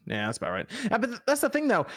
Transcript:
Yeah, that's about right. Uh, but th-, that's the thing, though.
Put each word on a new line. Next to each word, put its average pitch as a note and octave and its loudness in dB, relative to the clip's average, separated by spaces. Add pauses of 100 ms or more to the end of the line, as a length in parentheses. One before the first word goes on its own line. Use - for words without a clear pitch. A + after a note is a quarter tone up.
Yeah, G#2 -2
that's A2+ -4
about - -4
right. F#2+ -4 (240)
Uh, A3+ 2
but A#3+ 0
th-, - -10
that's C#4+ 4
the D4+ 4
thing, D4 2
though. E3 4 (120)